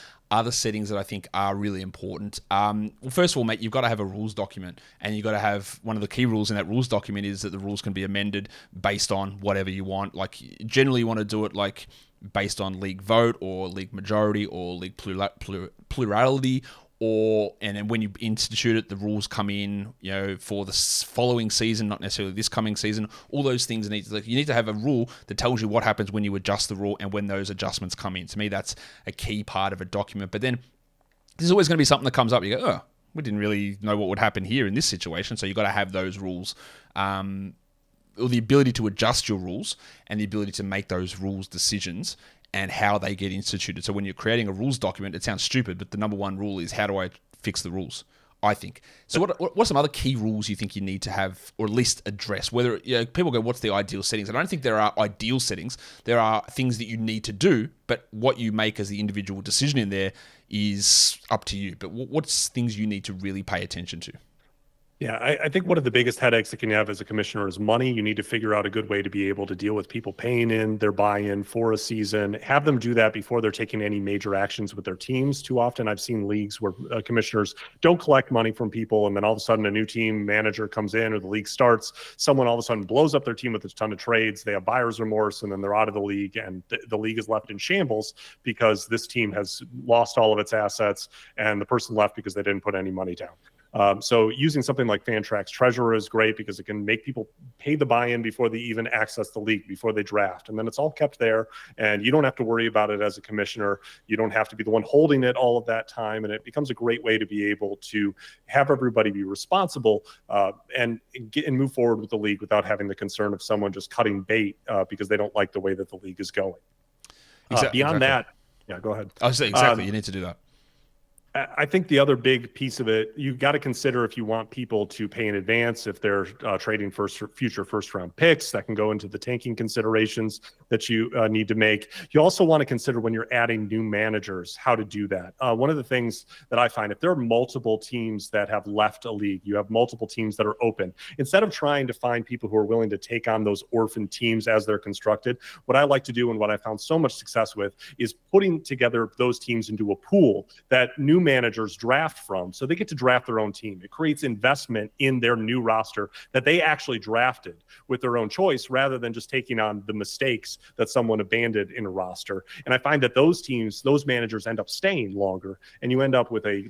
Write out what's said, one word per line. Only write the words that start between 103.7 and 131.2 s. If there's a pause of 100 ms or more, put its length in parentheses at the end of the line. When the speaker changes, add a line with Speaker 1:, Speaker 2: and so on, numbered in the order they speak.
Speaker 2:
You
don't
have
to
be
the
one
holding
it
all
of
that
time,
and
it
becomes
a
great
way
to
be
able
to (320)
have
everybody
be
responsible, (240)
uh, (220)
and (320)
get,
and
move
forward
with
the
league
without
having
the
concern
of
someone
just
cutting
bait, (120)
uh,
because
they
don't
like
the
way
that
the
league
is
going. (960)
Uh,
Speaker 1:
Exac-,
Speaker 2:
beyond
Speaker 1:
exactly. (360)
Speaker 2:
that,
yeah,
go
ahead. (100)
Speaker 1:
I
was
saying,
exactly,
Speaker 2:
Um,
Speaker 1:
you
need
to
do
that. (1000)
Speaker 2:
I, (100)
I
think
the
other
big
piece
of
it,
you've
gotta
consider
if
you
want
people
to
pay
in
advance
if
they're, (180)
uh,
trading
first, (120)
future
first
round
picks,
that
can
go
into
the
tanking
considerations (280)
that
you,
uh,